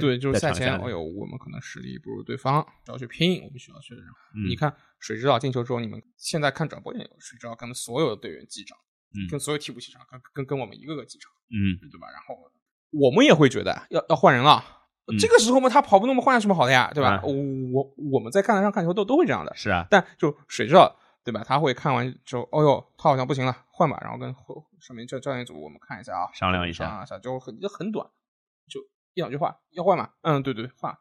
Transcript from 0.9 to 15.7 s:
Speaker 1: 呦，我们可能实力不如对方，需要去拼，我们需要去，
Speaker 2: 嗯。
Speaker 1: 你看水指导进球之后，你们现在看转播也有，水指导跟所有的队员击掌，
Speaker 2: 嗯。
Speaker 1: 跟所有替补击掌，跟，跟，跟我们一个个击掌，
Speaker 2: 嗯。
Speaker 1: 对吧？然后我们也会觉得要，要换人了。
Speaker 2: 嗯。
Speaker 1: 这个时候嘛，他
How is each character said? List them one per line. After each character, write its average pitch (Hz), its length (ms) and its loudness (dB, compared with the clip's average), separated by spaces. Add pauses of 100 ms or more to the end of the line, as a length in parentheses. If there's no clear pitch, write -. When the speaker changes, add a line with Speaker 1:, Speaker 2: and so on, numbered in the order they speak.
Speaker 1:
呦， 85 120 -6
我 87 240 -10
们 - 120 -12
可 - 120 -18
能 131 100 -14
实 - 200 -16
力 - 180 -12
不 - 120 -16
如 107 120 -10
对 120 140 -8
方， 139 280 0 (220)
需 - 60 -16
要 127 60 -12
去 127 80 -12
拼， 175 360 -2
我 - 80 -18
们 127 80 -18
需 - 140 -20
要 - 80 -20
去， - 140 -20 (420)
Speaker 2:
嗯。 104 120 -4
Speaker 1:
你 120 60 -2
看 147 180 -4 (280)
水 107 180 -8
指 123 80 -2
导 131 120 4
进 127 120 -4
球 123 140 -4
之 127 80 -6
后， 120 80 -4
你 117 80 -8
们 104 120 -14 (160)
现 - 240 -6
在 147 100 0
看 156 180 -4
转 - 120 -14
播 - 140 -12
也 233 60 -10
有， - 180 -16
水 - 200 -20
指 117 100 -18
导 113 80 -14
跟 120 180 -14
所 120 260 -6
有 147 100 0
的 104 60 -6
队 104 140 -14
员 65 160 -16
击 - 160 -18
掌， - 160 -20 (360)
Speaker 2:
嗯。 98 140 -8
Speaker 1:
跟 143 120 -6
所 147 120 -6
有 151 60 -4
替 147 140 -12
补 120 80 -16
击 - 100 -20
掌， 131 180 -20
跟， 127 120 -20 (120)
跟， 139 140 -8
跟 143 120 -4
我 123 60 -6
们 110 140 -18
一 113 60 -20
个 156 100 -10
个 127 100 -12
击 - 140 -20
掌， - 100 -20 (220)
Speaker 2:
嗯。 98 280 -2 (120)
Speaker 1:
对 85 80 -20
吧？ - 140 -20
然 71 160 -20
后 127 80 -14 (560)
我 139 180 4
们 226 160 6
也 233 80 10
会 151 140 6
觉 101 160 -2
得 - 260 -4
要， - 180 -2
要 156 60 4
换 160 180 6
人 123 120 2
了。 139 200 6 (480)
Speaker 2:
嗯。 110 60 0
Speaker 1:
这 440 80 2
个 466 140 6
时 226 100 0
候 254 80 6
嘛， 254 100 4
他 277 140 6